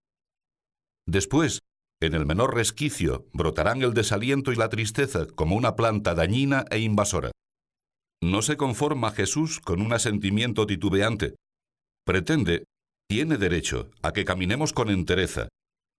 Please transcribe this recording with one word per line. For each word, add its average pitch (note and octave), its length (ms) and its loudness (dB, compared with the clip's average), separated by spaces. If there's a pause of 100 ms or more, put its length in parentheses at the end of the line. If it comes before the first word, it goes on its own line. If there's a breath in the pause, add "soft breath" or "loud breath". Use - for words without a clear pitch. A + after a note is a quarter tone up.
(1080)
Después, G#2+ 520 2 (400)
en D#2+ 140 0
el D#2 120 0
menor A2 280 2
resquicio, A2 800 -2
brotarán E2+ 500 0
el B2 120 2
desaliento A#2+ 580 0
y A#2 40 -4
la A2 120 2
tristeza G#2+ 580 -2
como E2 280 0
una A#2 220 0
planta G#2+ 380 0
dañina B2+ 560 2
e A2 100 0
invasora. G#2 500 0 (880)
No F2+ 220 2
se D3 140 0
conforma C3+ 560 0
Jesús D#3 480 -2
con F2+ 200 -2
un G#2+ 120 0
asentimiento G#2+ 760 0
titubeante. G2+ 720 0 (680)
Pretende, D#3+ 600 2 (440)
tiene D3 300 0
derecho E2+ 520 -2 (120)
a E2 100 0
que G2 120 -2
caminemos F#2+ 480 0
con A2+ 180 0
entereza, F2 580 0 (500)